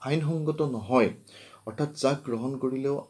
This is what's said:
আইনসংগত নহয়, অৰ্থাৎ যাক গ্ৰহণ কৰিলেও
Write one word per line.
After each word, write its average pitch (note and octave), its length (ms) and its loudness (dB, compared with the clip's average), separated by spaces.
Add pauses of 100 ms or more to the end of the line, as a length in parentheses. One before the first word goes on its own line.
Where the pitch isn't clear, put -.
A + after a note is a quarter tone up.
আইনসংগত D#3 600 0
নহয়, B2 480 2 (560)
অৰ্থাৎ D3 300 -4
যাক C#3+ 300 2
গ্ৰহণ B2+ 320 -4
কৰিলেও C3 520 -2